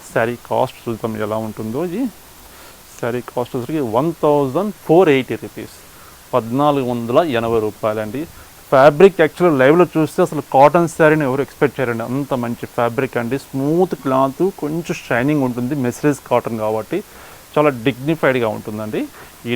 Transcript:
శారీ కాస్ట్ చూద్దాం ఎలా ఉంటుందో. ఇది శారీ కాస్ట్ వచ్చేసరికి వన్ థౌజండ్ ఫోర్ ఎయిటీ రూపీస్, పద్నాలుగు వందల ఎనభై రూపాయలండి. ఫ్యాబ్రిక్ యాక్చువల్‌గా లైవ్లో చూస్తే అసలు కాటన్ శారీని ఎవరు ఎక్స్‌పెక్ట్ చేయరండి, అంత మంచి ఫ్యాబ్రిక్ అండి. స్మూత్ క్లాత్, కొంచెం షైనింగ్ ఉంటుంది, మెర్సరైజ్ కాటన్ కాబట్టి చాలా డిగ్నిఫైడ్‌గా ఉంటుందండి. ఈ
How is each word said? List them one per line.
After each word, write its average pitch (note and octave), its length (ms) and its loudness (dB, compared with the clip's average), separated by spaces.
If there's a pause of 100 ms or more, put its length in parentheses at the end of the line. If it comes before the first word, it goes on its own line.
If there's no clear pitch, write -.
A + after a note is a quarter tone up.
(120)
శారీ A#2+ 240 -2 (140)
కాస్ట్ B2 380 -2
చూద్దాం A2 260 -6 (140)
ఎలా G#2+ 200 -4
ఉంటుందో. A2 440 -8
ఇది A3+ 120 -6 (920)
శారీ B2 220 -4 (100)
కాస్ట్ - 260 -6
వచ్చేసరికి C#3+ 280 -4 (120)
వన్ D3 140 0 (140)
థౌజండ్ D3 500 0 (120)
ఫోర్ E3 280 6
ఎయిటీ B2+ 300 0
రూపీస్, A2 320 -14 (580)
పద్నాలుగు C3 560 0
వందల A#2+ 300 0 (200)
ఎనభై A2+ 240 0
రూపాయలండి. G#2+ 580 -4 (500)
ఫ్యాబ్రిక్ D3 520 6
యాక్చువల్‌గా D#3+ 380 2
లైవ్లో D#3 240 6 (100)
చూస్తే D#3 300 -2
అసలు D3+ 160 -6 (140)
కాటన్ D3+ 400 6
శారీని D#3 340 4
ఎవరు C#3 160 -2
ఎక్స్‌పెక్ట్ - 340 -2
చేయరండి, A#2 320 -2
అంత C#3 220 -4 (100)
మంచి A#2 220 -6 (100)
ఫ్యాబ్రిక్ A#2+ 460 -2
అండి. A#2 240 -4
స్మూత్ D#3+ 580 0
క్లాత్, C3+ 400 0 (180)
కొంచెం D#3+ 440 -6
షైనింగ్ C3+ 420 0
ఉంటుంది, B2 280 -4 (100)
మెర్సరైజ్ C3+ 440 -2
కాటన్ A#2 360 -2
కాబట్టి A2 340 -4 (560)
చాలా D3+ 140 4 (180)
డిగ్నిఫైడ్‌గా C3 720 0
ఉంటుందండి. A2 440 -8 (480)
ఈ A#2+ 60 -2